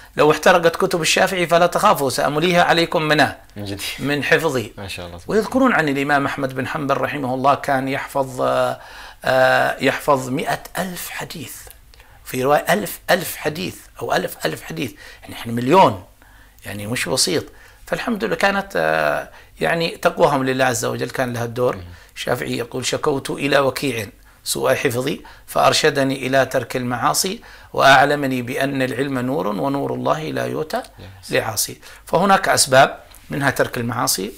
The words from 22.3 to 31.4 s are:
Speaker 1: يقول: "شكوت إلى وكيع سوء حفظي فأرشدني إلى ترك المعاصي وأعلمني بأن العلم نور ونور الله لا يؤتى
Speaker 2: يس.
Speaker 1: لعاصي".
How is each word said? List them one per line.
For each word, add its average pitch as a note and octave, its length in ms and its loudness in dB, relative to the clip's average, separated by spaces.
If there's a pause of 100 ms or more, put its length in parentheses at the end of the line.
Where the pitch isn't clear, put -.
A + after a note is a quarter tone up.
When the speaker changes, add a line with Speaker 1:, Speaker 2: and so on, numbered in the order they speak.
Speaker 1:
يقول: A#2+ 280 -6
"شكوت C#3 440 -2
إلى C#3 280 0
وكيع B2+ 480 -2 (380)
سوء C3+ 300 0
حفظي C3 460 -2 (260)
فأرشدني C3+ 800 2
إلى C3 200 2
ترك C3 300 -4
المعاصي C3 640 -2 (320)
وأعلمني C#3 720 4
بأن C3+ 400 -2
العلم C3 360 -2
نور C3+ 280 -2
ونور C#3 480 -2
الله C#3+ 360 -2
لا B2+ 160 -4
يؤتى D#3 360 -6 (400)
Speaker 2:
يس. - 100 -14
Speaker 1:
لعاصي". A2+ 480 -4 (260)